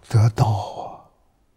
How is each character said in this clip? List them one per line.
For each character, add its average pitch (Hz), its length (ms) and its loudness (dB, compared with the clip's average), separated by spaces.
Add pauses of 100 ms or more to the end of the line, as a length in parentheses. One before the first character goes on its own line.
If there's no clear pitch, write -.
得 110 220 4
道 - 160 0
啊， - 640 -6 (460)